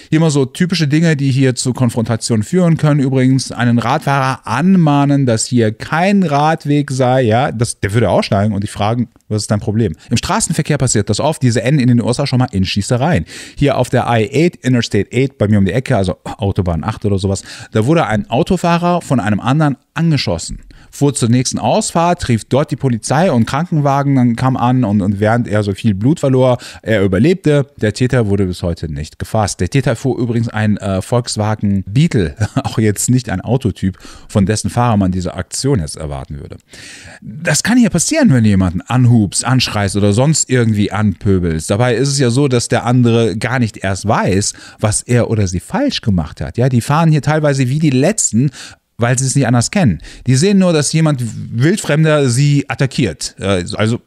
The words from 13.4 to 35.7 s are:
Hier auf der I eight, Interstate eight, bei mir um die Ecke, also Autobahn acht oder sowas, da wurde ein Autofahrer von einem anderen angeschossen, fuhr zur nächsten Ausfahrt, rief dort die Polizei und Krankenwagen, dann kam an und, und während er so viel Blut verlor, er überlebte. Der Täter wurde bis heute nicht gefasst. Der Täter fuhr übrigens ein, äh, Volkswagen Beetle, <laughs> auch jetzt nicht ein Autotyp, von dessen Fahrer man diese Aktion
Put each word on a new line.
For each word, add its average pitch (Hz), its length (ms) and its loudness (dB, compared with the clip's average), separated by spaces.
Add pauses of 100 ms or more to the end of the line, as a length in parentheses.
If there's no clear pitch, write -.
Hier 139 180 2
auf - 140 -2
der 117 180 0
I 113 240 0
eight, 165 240 2
Interstate 117 560 0
eight, 123 260 -2
bei 104 120 0
mir 107 80 4
um 98 80 4
die 87 80 -2
Ecke, 127 240 0
also 92 200 0 (200)
Autobahn 90 460 -2
acht 110 220 -6
oder 101 120 0
sowas, 98 240 -2 (300)
da 110 160 0
wurde 160 180 2
ein 104 240 -2
Autofahrer 170 720 0
von 127 180 -2
einem 104 200 0
anderen 143 380 0 (180)
angeschossen, 139 640 -2 (360)
fuhr 143 180 0
zur 113 160 0
nächsten 123 300 0
Ausfahrt, 175 720 0
rief 113 160 0
dort 143 260 0
die 143 60 -4
Polizei 135 520 0
und 117 160 2
Krankenwagen, 143 720 0
dann 123 200 2
kam 131 200 0
an 123 300 0
und, 101 160 2
und 98 180 -2
während 110 280 0
er 104 140 0
so 101 120 -2
viel 107 200 0
Blut 117 280 0
verlor, 127 360 2 (240)
er 107 220 0
überlebte. 143 640 2 (140)
Der 107 120 0
Täter 123 340 0
wurde 98 180 0
bis 90 180 -6
heute 85 280 -4
nicht 73 280 -10
gefasst. 104 400 -4
Der 113 100 -2
Täter 139 280 0
fuhr 127 200 -2
übrigens 117 300 -2
ein, 107 300 0
äh, 95 240 -2
Volkswagen 107 840 -2
Beetle, 107 500 0 (120)
<laughs> - 160 -4
auch - 140 -6
jetzt 110 320 0
nicht 123 200 0
ein 92 120 -4
Autotyp, 98 560 -4 (320)
von 101 160 0
dessen 104 240 -2
Fahrer 120 260 0
man 95 160 2
diese 90 220 -6
Aktion 131 460 -2